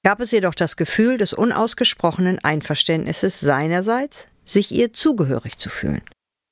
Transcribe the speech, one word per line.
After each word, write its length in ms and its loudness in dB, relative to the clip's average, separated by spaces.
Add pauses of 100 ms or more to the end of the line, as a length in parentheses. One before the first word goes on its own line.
Gab 160 2
es 120 -4
jedoch 240 2
das 200 -2
Gefühl 420 2
des 140 0
unausgesprochenen 1080 0
Einverständnisses 1000 -2
seinerseits, 880 0 (160)
sich 300 -2
ihr 180 2
zugehörig 680 0
zu 120 -8
fühlen. 320 -4 (500)